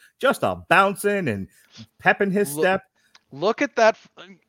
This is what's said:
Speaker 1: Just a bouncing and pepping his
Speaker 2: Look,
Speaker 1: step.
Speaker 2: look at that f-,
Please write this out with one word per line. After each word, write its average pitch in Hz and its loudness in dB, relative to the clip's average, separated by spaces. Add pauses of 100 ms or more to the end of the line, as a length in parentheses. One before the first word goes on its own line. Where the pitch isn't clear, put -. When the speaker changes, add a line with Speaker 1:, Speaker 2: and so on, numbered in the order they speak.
(180)
Speaker 1:
Just 262 -2
a 95 -2 (140)
bouncing 196 2
and 101 -6 (520)
pepping 202 0
his 196 -2
Speaker 2:
Look, 160 -2
Speaker 1:
step. 190 -2 (480)
Speaker 2:
look 175 -2
at - -4
that 220 4
f-, - -20 (400)